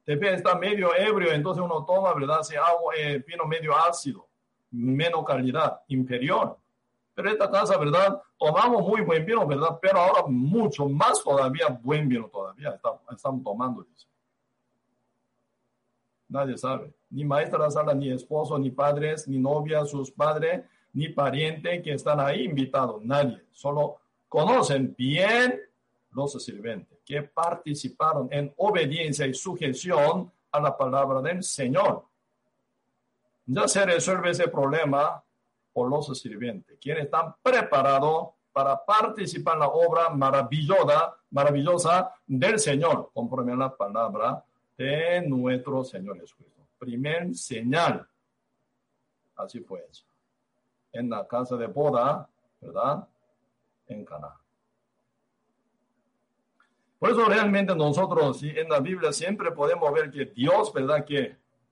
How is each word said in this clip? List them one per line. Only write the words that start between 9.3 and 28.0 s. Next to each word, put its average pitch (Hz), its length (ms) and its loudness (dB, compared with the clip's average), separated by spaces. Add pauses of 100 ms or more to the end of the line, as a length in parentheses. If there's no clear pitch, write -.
¿verdad? 151 360 0
Pero 190 180 4
ahora 180 280 6
mucho 143 600 0
más 151 360 2
todavía, 139 440 2
buen 139 400 -2
vino 117 200 0
todavía 101 420 -8
está-, 113 300 -6 (120)
estamos 131 320 -6
tomando, 110 400 -6
dice. - 240 -20 (2250)
Nadie 131 260 -2
sabe. 127 360 -6 (160)
Ni 143 160 -8
maestra 156 400 0
de 147 60 0
sala, 151 220 0
ni 139 160 -2
esposo, 147 480 -4
ni 135 140 -2
padres, 147 560 -2
ni 135 100 -4
novia, 147 460 0
sus 143 280 -6
padres, 156 520 0 (300)
ni 151 160 -2
pariente 156 720 -2
que 151 120 -6
están 147 280 0
ahí 151 240 0
invitados. 131 580 -2
Nadie. 131 480 0
Solo 143 460 -2 (320)
conocen 156 680 2
bien 202 640 2 (520)
los 139 200 -4 (120)
sirvientes 104 600 -12
que 143 180 -6
participaron 156 1080 -2